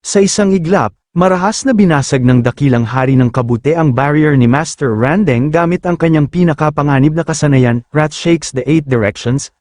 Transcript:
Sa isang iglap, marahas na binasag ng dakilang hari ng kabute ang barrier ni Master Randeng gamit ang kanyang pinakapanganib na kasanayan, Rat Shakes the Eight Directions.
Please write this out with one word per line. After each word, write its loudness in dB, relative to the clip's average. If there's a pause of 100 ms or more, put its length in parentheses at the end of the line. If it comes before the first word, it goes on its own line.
Sa 0
isang 0
iglap, -2 (240)
marahas -2
na 0
binasag 2
ng 4
dakilang 0
hari -2
ng 2
kabute -2
ang 0
barrier 2
ni 4
Master -2
Randeng 0
gamit -2
ang -2
kanyang 0
pinakapanganib 0
na -2
kasanayan, 0
Rat 0
Shakes -2
the -6
Eight 0
Directions. -2